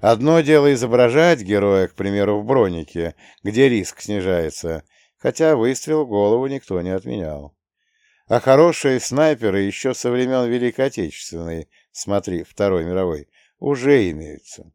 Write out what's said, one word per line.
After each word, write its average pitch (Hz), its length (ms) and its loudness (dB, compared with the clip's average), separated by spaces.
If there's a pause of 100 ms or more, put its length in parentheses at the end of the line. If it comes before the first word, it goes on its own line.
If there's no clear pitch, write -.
Одно 127 400 4
дело 143 320 4
изображать 123 680 2
героя, 98 460 2
к - 60 -14
примеру, 101 460 -2
в 104 40 -10
бронике, 87 680 -2 (280)
где 110 260 2
риск 110 320 -4
снижается, 87 840 -4 (340)
хотя 151 380 0
выстрел 131 480 -2
в 127 40 -16
голову 107 380 0
никто 131 340 -6
не 87 100 -6
отменял. 80 640 -8 (720)
А 117 140 0
хорошие 139 600 4
снайперы 123 600 0
ещё 101 340 -2
со - 160 -4
времён 127 380 0
Великой 123 380 -2
Отечественной, 82 840 -8 (240)
смотри, 98 500 -4
Второй 95 420 -2
мировой, 87 440 -4 (300)
уже 135 520 2
имеются. 76 640 -16